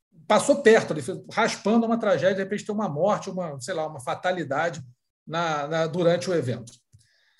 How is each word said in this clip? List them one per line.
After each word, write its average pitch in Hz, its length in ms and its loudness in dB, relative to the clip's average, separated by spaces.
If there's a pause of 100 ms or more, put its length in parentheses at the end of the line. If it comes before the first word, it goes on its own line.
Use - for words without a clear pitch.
(260)
passou 247 360 4
perto, 214 320 6
ele 151 80 -4
foi 175 280 -8
raspando 226 560 0
uma 226 140 0
tragédia, 196 360 2
de 190 80 -4
repente 208 220 -6
tem 208 80 -6
uma 208 140 -4
morte, 180 420 -2
uma, 175 300 -8
sei 185 140 -8
lá, 156 120 -4
uma 156 140 -10
fatalidade 160 840 -4 (460)
na, 156 400 -4
na, 160 180 -2
durante 170 440 0
o 185 40 0
evento. 127 380 -4 (680)